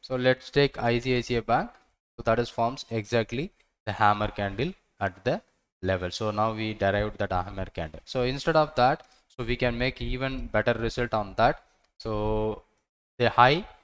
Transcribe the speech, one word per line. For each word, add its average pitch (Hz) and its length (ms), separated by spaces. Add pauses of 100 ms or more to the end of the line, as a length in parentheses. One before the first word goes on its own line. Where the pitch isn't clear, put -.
so - 160
let's 127 340
take 143 260
I 120 220
C 127 200
I - 20
C 120 160
I 117 40
Bank. 127 300 (460)
So 117 80
that 113 160
is 120 80
forms 120 420
exactly 117 600 (340)
the 107 60
hammer 104 360
candle 104 460 (260)
at 98 240
the 160 160 (400)
level. 90 300
So 107 200
now 107 220
we 110 220
derived 101 440
that 101 140
hammer 95 320
candle. 80 400
So 127 200
instead 139 320
of 151 180
that, 127 320 (220)
so - 140
we 120 140
can 120 220
make 127 240
even 127 460
better 110 260
result 117 400
on 101 240
that. 117 240 (340)
So 107 680 (560)
the 120 120
high 135 360 (180)